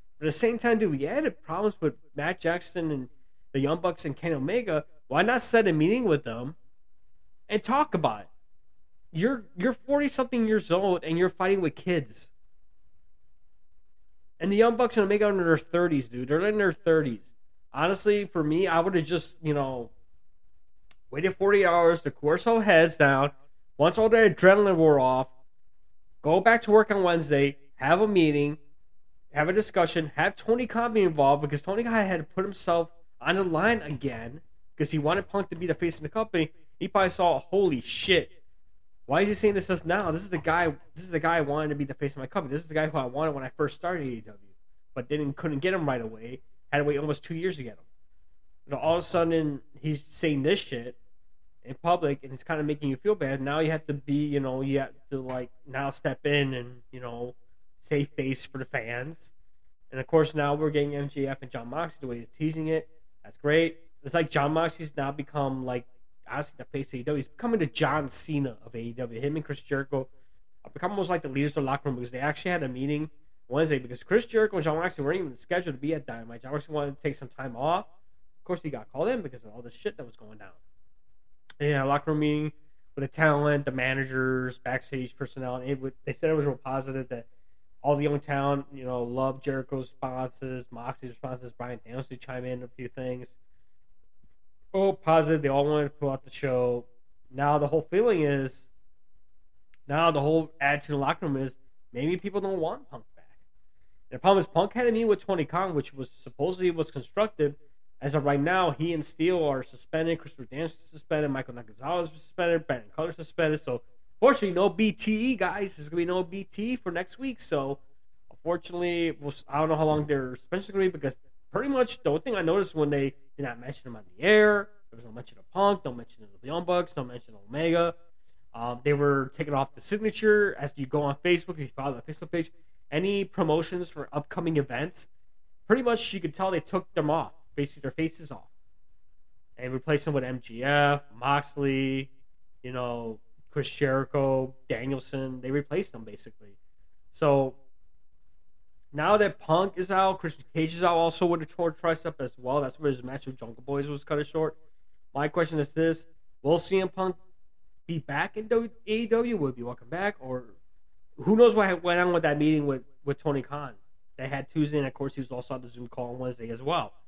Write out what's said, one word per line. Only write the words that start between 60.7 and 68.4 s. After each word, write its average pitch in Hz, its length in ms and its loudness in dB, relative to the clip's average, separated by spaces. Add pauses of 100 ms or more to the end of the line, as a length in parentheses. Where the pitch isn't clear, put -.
getting 143 260 2
M 139 140 -4
J 139 160 -2
F 135 160 -6
and 127 80 -12
Jon 117 180 -8
Moxley 156 320 -6
the 139 60 -8
way 120 140 -6
he's 113 100 -14
teasing 156 380 -2
it. 160 200 0 (340)
That's - 140 -18
great. 160 440 4 (220)
It's 139 120 -4
like 160 160 2
Jon 147 220 2
Moxley's 160 440 -2
now 139 160 -2
become, 139 540 -2
like, 127 200 -4 (440)
honestly, 139 260 -8
the - 80 -14
face 139 240 -6
of - 60 -10
A - 20 -6
E 120 60 -8
W. 147 140 -2
He's 135 120 -4
becoming 233 320 0
the 160 60 2
John 143 420 0
Cena 139 560 -2